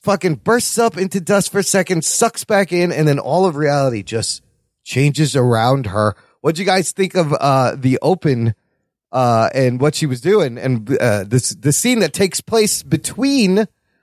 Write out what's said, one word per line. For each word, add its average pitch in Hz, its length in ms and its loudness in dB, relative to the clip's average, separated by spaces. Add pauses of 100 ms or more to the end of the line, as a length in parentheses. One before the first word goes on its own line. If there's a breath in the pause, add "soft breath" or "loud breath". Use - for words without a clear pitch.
fucking 185 360 0
bursts - 420 0
up 233 180 2
into 190 240 -4
dust 190 320 0
for 202 60 0
a 196 60 0
second, 180 400 0
sucks - 400 -2
back 196 280 0
in, 175 200 0
and 151 140 2
then 143 120 2
all 170 280 0
of 151 100 0
reality 139 460 0
just - 400 -6 (420)
changes 143 520 0
around 123 500 2
her. 104 300 -2 (240 soft breath)
What'd 156 180 -2
you 196 60 -6
guys 190 280 0
think 190 220 -4
of, 160 200 0
uh, 135 420 2
the 131 260 0
open, 131 520 0 (580)
uh, 120 420 2
and 127 260 0
what 147 140 2
she 160 120 -2
was 127 140 -4
doing, 156 380 0
and, 120 400 -2
uh, 104 280 0
this, 120 240 0
the 143 220 -2
scene 240 280 0
that 160 120 0
takes 190 280 -2
place - 420 0
between 208 840 0 (360)